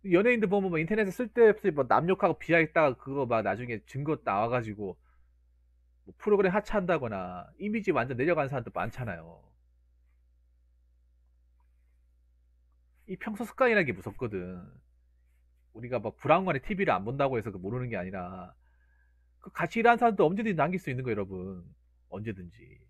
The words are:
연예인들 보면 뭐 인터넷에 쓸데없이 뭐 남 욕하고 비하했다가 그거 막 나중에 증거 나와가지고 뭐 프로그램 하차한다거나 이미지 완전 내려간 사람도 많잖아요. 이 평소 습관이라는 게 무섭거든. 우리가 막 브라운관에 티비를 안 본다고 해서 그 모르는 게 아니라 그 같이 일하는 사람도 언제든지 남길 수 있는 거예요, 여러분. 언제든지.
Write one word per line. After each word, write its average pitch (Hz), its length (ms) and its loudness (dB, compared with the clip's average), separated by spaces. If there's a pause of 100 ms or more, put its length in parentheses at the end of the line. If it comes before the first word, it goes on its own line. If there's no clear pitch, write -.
(100)
연예인들 214 380 4
보면 190 220 0
뭐 165 80 -2
인터넷에 196 320 0
쓸데없이 220 600 4
뭐 143 180 0
남 127 200 4
욕하고 180 300 2
비하했다가 156 600 2
그거 135 280 -4
막 117 160 2
나중에 104 440 -4
증거 143 380 -4
나와가지고 107 760 -2 (1040)
뭐 190 140 -20
프로그램 196 360 4
하차한다거나 123 1040 -2
이미지 208 340 -4
완전 127 240 0
내려간 147 320 0
사람도 131 260 -6
많잖아요. 90 680 -8 (3750)
이 190 100 -8
평소 220 280 -6
습관이라는 214 420 4
게 120 60 -2
무섭거든. 92 680 -8 (1120)
우리가 120 260 -6
막 104 160 -8
브라운관에 160 440 2
티비를 180 320 -2
안 95 120 -2
본다고 135 340 0
해서 107 120 -6
그 95 80 -12
모르는 120 300 -6
게 113 80 -6
아니라 92 580 -10 (840)
그 - 120 -20
같이 - 280 -4
일하는 233 180 6
사람도 208 280 4
언제든지 202 300 0
남길 165 240 0
수 - 100 -8
있는 131 140 -6
거예요, 113 120 -2
여러분. 95 480 -8 (460)
언제든지. 104 800 -12